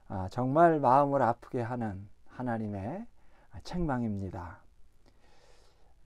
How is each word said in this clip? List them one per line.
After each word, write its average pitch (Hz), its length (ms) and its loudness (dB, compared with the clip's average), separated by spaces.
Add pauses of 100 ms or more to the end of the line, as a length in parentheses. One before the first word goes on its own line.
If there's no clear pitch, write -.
아, 95 240 -6
정말 156 480 4
마음을 139 420 6
아프게 120 420 0
하는 110 460 -6 (200)
하나님의, 113 760 -6 (460)
아, - 140 -16
책망입니다. 104 960 -4 (1400)